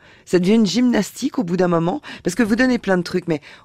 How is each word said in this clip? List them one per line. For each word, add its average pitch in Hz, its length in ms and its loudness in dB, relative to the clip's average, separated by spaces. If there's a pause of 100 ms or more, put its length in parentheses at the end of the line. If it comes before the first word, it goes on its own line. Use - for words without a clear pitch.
(260)
ça 180 140 2
devient 190 160 4
une 226 100 4
gymnastique 233 720 -2
au 240 60 -2
bout 175 120 -2
d'un 180 120 2
moment, 170 340 0 (220)
parce 180 100 -4
que - 80 0
vous 214 140 0
donnez 254 220 2
plein 190 200 0
de 175 60 0
trucs, 180 240 -4
mais 156 120 -2 (240)